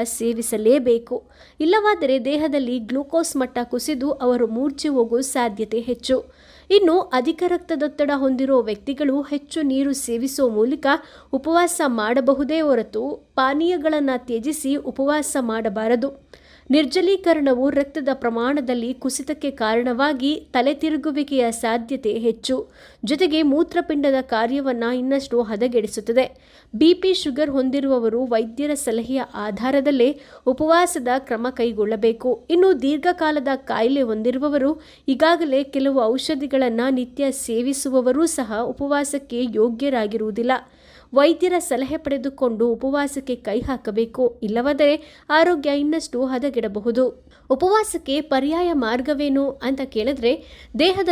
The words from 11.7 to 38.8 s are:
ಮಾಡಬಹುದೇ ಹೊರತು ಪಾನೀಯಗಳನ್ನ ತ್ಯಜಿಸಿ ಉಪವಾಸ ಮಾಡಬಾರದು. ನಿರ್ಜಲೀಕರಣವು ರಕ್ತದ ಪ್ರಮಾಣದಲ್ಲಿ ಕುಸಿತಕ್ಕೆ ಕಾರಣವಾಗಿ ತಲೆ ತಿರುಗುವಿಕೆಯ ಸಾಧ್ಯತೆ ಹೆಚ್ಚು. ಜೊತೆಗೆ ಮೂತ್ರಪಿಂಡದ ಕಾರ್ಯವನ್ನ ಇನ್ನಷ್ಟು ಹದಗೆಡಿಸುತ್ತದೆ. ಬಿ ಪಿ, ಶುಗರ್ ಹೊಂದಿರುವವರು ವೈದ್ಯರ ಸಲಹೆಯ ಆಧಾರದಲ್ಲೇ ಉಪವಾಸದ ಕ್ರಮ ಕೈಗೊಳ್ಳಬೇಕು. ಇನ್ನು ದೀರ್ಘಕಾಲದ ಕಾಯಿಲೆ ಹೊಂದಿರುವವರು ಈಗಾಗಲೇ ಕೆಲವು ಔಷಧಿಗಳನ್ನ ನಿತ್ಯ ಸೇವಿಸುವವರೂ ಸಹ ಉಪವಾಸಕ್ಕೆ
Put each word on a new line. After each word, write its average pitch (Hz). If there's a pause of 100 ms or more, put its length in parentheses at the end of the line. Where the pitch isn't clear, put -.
ಮಾಡಬಹುದೇ 262
ಹೊರತು 240 (300)
ಪಾನೀಯಗಳನ್ನ 302
ತ್ಯಜಿಸಿ 254
ಉಪವಾಸ 285
ಮಾಡಬಾರದು. 226 (580)
ನಿರ್ಜಲೀಕರಣವು 302
ರಕ್ತದ 277
ಪ್ರಮಾಣದಲ್ಲಿ 240
ಕುಸಿತಕ್ಕೆ 277
ಕಾರಣವಾಗಿ 254 (220)
ತಲೆ 262
ತಿರುಗುವಿಕೆಯ 285
ಸಾಧ್ಯತೆ 233
ಹೆಚ್ಚು. 226 (360)
ಜೊತೆಗೆ 311
ಮೂತ್ರಪಿಂಡದ 294
ಕಾರ್ಯವನ್ನ 247 (120)
ಇನ್ನಷ್ಟು 262
ಹದಗೆಡಿಸುತ್ತದೆ. 226 (500)
ಬಿ 311
ಪಿ, 370
ಶುಗರ್ 302
ಹೊಂದಿರುವವರು 262
ವೈದ್ಯರ 233
ಸಲಹೆಯ 247 (100)
ಆಧಾರದಲ್ಲೇ 262 (260)
ಉಪವಾಸದ 311 (100)
ಕ್ರಮ 247
ಕೈಗೊಳ್ಳಬೇಕು. 226
ಇನ್ನು 349
ದೀರ್ಘಕಾಲದ 302
ಕಾಯಿಲೆ 262
ಹೊಂದಿರುವವರು 254 (340)
ಈಗಾಗಲೇ 294
ಕೆಲವು 269
ಔಷಧಿಗಳನ್ನ 262
ನಿತ್ಯ 262
ಸೇವಿಸುವವರೂ 254
ಸಹ 220
ಉಪವಾಸಕ್ಕೆ 277 (100)